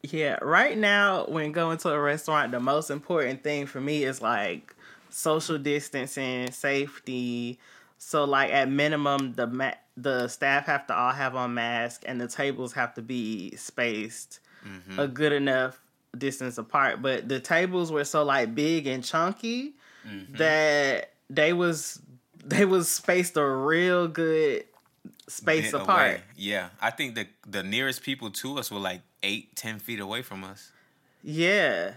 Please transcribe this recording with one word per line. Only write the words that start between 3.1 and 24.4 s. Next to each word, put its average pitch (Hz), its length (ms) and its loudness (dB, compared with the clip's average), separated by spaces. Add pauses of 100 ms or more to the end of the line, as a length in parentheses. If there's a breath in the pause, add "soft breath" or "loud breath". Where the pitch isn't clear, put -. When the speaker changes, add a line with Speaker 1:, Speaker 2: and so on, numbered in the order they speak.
Speaker 1:
thing 147 240 -2
for 135 140 -10
me 147 240 0
is, 131 180 -4
like, 104 520 -2 (360 loud breath)
social 156 480 0
distancing, 135 960 -4
safety. 123 1040 -4 (400 loud breath)
So, 147 260 0
like, 139 280 2
at 135 180 4
minimum, 143 640 2
the 123 140 -2
ma-, 127 240 -2 (240)
the 123 320 0
staff 139 380 2
have 143 220 -2
to 113 80 -2
all 123 160 2
have 135 220 -2
on 123 200 -2
masks, 120 500 -4
and 127 160 -6
the 120 80 -4
tables 127 460 -4
have 123 200 -2
to 120 80 -10
be 110 540 -6
spaced - 840 -6 (260 loud breath)
Speaker 2:
Mm-hmm. 95 320 -10
Speaker 1:
a 143 80 2
good 143 260 0
enough 131 480 0 (380)
distance 131 400 -4
apart. 123 420 0
But 127 280 -2
the 135 100 -2
tables 175 540 0
were 147 120 0
so, 151 200 2
like, 131 300 2
big 151 320 0
and 127 180 -4
chunky 233 680 -2 (320 loud breath)
Speaker 2:
Mm-hmm. 98 300 -14
Speaker 1:
that 151 800 2 (160)
they 151 220 4
was, 170 480 0 (440)
they 160 200 6
was 185 240 4
spaced 180 480 2
a 147 80 4
real 165 640 4
good 156 580 2 (640)